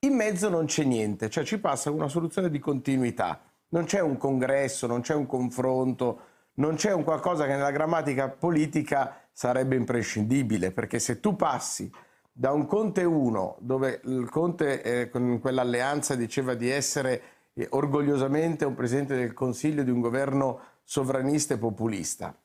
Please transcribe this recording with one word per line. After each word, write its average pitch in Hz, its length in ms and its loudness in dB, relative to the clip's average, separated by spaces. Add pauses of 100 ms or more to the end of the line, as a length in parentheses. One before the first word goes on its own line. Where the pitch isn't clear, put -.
In 277 140 2
mezzo 214 360 2
non 165 160 2
c'è 151 180 0
niente, 110 460 0
cioè 160 120 -2
ci 208 160 -2
passa 151 320 0
una 151 160 -2
soluzione 170 440 -2
di 147 80 -2
continuità. 127 840 0 (280)
Non 165 160 0
c'è 196 160 0
un 143 180 0
congresso, 135 680 0
non 120 140 0
c'è 135 140 -2
un 147 100 0
confronto, 127 960 0 (360)
non 151 180 2
c'è 202 180 0
un 175 100 0
qualcosa 156 440 0
che 139 60 0
nella 139 200 0
grammatica 143 560 2
politica 151 960 0 (100)
sarebbe 131 440 2
imprescindibile, 113 960 2
perché - 280 -4
se 117 200 -2
tu 208 160 2
passi - 560 -2 (400)
da 131 220 0
un 147 140 2
Conte 196 380 0
uno, 123 560 2
dove 131 440 -2
il 127 240 -2
Conte, 160 540 0
eh, 120 260 0
con 123 320 0
quell'alleanza 131 720 0
diceva 127 380 -2
di 120 160 -2
essere, 135 540 0 (360)
eh, 117 120 -4
orgogliosamente 143 960 2
un 131 80 -2
presidente 131 420 0
del 123 160 -2
Consiglio 143 500 -2
di 127 80 0
un 120 120 2
governo 135 580 0 (240)
sovranista 135 680 0
e 117 40 -2
populista 101 880 -4